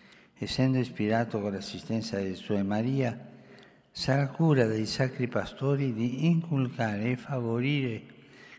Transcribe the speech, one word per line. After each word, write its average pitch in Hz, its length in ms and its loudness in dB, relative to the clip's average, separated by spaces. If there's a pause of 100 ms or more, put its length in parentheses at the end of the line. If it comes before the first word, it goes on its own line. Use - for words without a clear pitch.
(340)
essendo 131 420 0
ispirato 113 640 0
con 101 120 -2
l'assistenza 101 680 -4
di 95 140 -4
Sua 101 280 -2
Maria, 117 560 0 (720)
sarà 139 380 0
cura 139 380 6
dei 110 180 2
sacri 127 440 0
pastori 135 640 0
di 123 320 -2
inculcare 123 840 0
e 123 40 0
favorire 123 840 -2 (560)